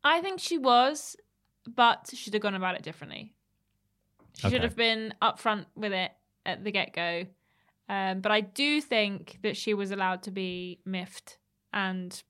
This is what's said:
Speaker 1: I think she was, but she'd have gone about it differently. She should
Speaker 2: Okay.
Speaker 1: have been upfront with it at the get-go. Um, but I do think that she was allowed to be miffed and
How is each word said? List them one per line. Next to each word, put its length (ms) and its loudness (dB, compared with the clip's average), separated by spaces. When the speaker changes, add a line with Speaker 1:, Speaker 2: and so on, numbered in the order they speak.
Speaker 1:
I 180 6
think 180 -4
she 180 -2
was, 580 4
but 460 4
she'd 200 -8
have 80 0
gone 140 0
about 200 -2
it 60 -10
differently. 520 -14
She 140 -12
should 60 4
Speaker 2:
Okay. 80 2
Speaker 1:
have 120 -2
been 460 0
upfront 440 0
with 180 -4
it 180 -2
at 180 -4
the 80 -4
get-go. 560 -2
Um, 320 -2
but 100 2
I 100 4
do 400 2
think 600 -2
that 120 -2
she 180 -2
was 180 -2
allowed 320 -2
to 80 -10
be 540 -6
miffed 520 -8
and 580 -4